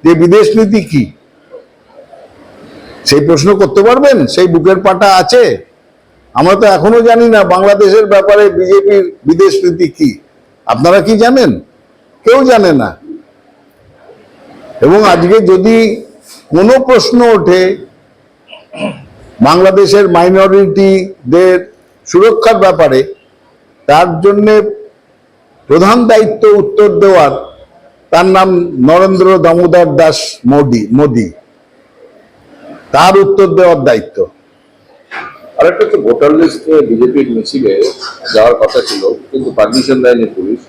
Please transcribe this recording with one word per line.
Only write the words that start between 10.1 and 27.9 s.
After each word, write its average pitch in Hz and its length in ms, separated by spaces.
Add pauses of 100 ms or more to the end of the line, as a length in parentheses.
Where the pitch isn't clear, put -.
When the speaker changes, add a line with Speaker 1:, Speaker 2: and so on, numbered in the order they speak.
Speaker 1:
আপনারা 156 360
কি 220 160
জানেন? 233 420 (680)
কেউ 277 180
জানে 214 300
না। 110 240 (1800)
এবং 185 220
আজকে 180 360
যদি 208 640 (480)
কোনো 226 340
প্রশ্ন 247 380
ওঠে 185 560 (1600)
বাংলাদেশের 190 680
মাইনরিটিদের 185 1600 (320)
সুরক্ষার 220 500
ব্যাপারে, 160 580 (720)
তার 160 360
জন্যে 208 400 (1080)
প্রধান 202 400
দায়িত্ব 220 500
উত্তর - 420
দেওয়ার, 180 320 (760)